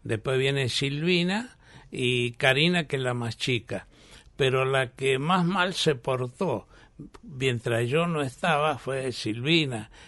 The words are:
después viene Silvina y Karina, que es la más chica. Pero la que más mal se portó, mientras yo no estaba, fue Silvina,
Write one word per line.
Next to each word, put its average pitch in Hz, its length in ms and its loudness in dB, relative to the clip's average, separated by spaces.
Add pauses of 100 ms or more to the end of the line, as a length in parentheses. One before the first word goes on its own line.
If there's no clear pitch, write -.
después 113 340 -2
viene 135 320 2
Silvina 175 880 0 (360)
y 123 400 0
Karina, 147 560 2
que 143 80 -2
es 131 60 -2
la 127 120 0
más 117 220 -4
chica. 110 500 -4 (500)
Pero 131 280 2
la 131 260 0
que 135 300 0
más 175 240 2
mal 180 300 0
se 156 200 2
portó, 127 720 -4 (560)
mientras 123 680 -2
yo 160 180 2
no 160 160 -2
estaba, 147 560 0
fue 131 340 -4
Silvina, 123 800 -2 (180)